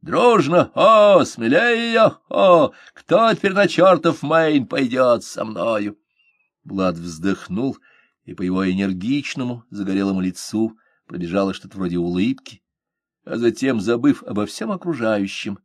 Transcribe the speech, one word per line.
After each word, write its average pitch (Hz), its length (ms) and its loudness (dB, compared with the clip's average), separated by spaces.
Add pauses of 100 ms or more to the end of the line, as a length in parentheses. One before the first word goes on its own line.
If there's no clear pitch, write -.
Дружно, 175 720 2
о, 202 500 6
смелее, 226 920 0 (120)
о, 175 420 4 (240)
кто 214 400 2
теперь 190 180 -2
на 196 140 2
чёртов 165 560 2
Мэйн 151 440 0
пойдёт 127 580 0
со - 200 -10
мною?» 104 540 -6 (680)
Блад 92 320 -2
вздохнул, 90 800 -6 (480)
и 95 100 -16
по 90 80 -10
его 92 280 -2
энергичному, 117 1000 -4
загорелому 95 500 -2
лицу 107 560 -4 (300)
пробежало 95 480 -4
что-то - 240 -18
вроде 87 200 -4
улыбки, 92 640 -4 (640)
а - 140 -10
затем, 117 420 -2
забыв 120 420 0
обо 104 240 -4
всём 214 240 -10
окружающем 110 960 -4